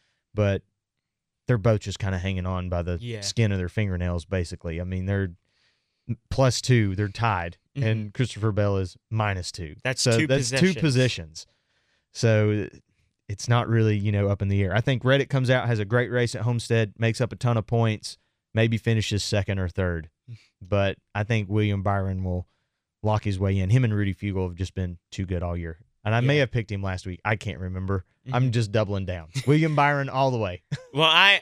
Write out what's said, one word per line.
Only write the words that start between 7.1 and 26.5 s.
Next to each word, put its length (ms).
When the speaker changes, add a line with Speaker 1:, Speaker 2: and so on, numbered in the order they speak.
Speaker 2:
Mm-hmm. 100
Speaker 1:
and 280
Christopher 380
Bell 260
is 180
minus 420
two. 320
Speaker 2:
That's 180
Speaker 1:
So 160
Speaker 2:
two 80
Speaker 1:
that's 240
two 60
Speaker 2:
positions. 60
Speaker 1:
positions. 680
So 560
it's 200
not 200
really, 280
you 140
know, 180
up 140
in 60
the 140
air. 120
I 60
think 240
Reddick 260
comes 200
out, 180
has 100
a 60
great 260
race 240
at 80
Homestead, 560
makes 220
up 120
a 40
ton 200
of 120
points, 500
maybe 240
finishes 460
second 380
or 80
third. 420
Speaker 2:
Mm. 80
Speaker 1:
But 360
I 80
think 260
William 360
Byron 400
will 240
lock 180
his 160
way 200
in. 120
Him 140
and 100
Rudy 180
Fugle 360
have 80
just 180
been 240
too 140
good 180
all 120
year. 220
And 100
I 60
may 160
Speaker 2:
Yeah. 40
Speaker 1:
have 100